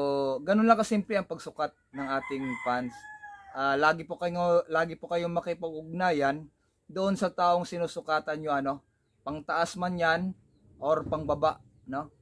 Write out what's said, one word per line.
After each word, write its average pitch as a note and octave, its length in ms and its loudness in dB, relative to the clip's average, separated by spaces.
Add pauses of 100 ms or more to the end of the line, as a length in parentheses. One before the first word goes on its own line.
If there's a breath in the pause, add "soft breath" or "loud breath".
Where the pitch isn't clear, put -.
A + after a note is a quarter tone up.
(420)
ganun G#3 240 4
lang A3+ 100 8
kasimple G#3+ 380 0
ang F#3+ 160 -2
pagsukat D3+ 400 -6 (240)
ng C#3 160 -6
ating C3+ 340 -2 (220)
pants. B2 320 -2 (580)
Ah, C#3 180 2
lagi D#3 300 4
po F3 160 -10
kayo, F3 480 2
lagi E3 260 0
po - 140 -14
kayong F3 240 -2
makipag-ugnayan E3 1120 -2 (380)
doon F#3+ 320 0
sa F#3 160 0
taong F3 320 4
sinusukatan D#3+ 800 -4
nyo, D3+ 80 0
ano, C#3 220 0 (500)
pangtaas D#3+ 560 -2
man F3+ 160 -2
yan E3 240 4 (580)
or D3+ 300 2
pangbaba, D#3 500 0 (300)
no? C#3+ 340 -8